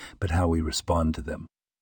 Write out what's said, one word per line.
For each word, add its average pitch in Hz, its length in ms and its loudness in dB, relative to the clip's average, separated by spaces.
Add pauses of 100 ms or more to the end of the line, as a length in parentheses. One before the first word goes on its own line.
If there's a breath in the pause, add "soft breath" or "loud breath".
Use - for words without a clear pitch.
(180 loud breath)
but 90 120 -4
how 87 180 4
we 82 140 2
respond 80 540 0
to - 60 -8
them. - 240 -8 (360)